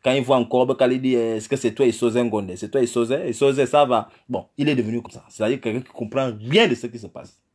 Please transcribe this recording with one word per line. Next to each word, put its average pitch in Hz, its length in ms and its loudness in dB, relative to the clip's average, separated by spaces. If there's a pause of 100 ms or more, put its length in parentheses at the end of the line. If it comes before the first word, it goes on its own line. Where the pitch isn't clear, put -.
quand 131 80 2
il 139 100 2
voit 131 140 4
encore, 123 320 2 (140)
il 131 180 2
dit, 127 140 0
est-ce 113 340 -2
que 139 80 0
c'est 113 180 -2
toi, 135 120 2
Isoze 113 300 2
Ngonde ? 104 380 -2
C'est - 160 -10
toi, 135 120 2
Isoze ? 120 440 0
Isoze, 135 380 2
ça 143 220 4
va. 120 240 0 (180)
Bon, 98 280 -6
il 143 120 0
est 143 80 2
devenu 117 260 -2
comme - 80 -16
ça. - 180 -20
C'est-à-dire 127 320 -2
quelqu'un 117 200 -4
qui - 80 -18
ne - 40 -20
comprend 123 460 -4
rien 160 300 2
de 127 80 0
ce 123 100 -12
qui 117 120 -12
se 104 80 -16
passe. - 360 -20 (120)